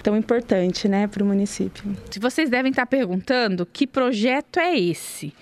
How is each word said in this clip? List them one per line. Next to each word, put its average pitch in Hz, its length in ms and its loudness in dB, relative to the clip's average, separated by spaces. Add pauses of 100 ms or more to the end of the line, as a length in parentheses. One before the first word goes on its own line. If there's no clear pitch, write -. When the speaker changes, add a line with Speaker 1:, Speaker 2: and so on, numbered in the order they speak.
Speaker 1:
tão 208 120 2
importante, 214 720 2
né, 202 180 2
pro 202 180 -2
município. 196 600 -2 (360)
Speaker 2:
Vocês 262 300 0
devem 254 180 0
estar 262 160 0
perguntando 202 800 0
que - 220 -2
projeto 254 720 0
é 339 200 2
esse. 165 640 -4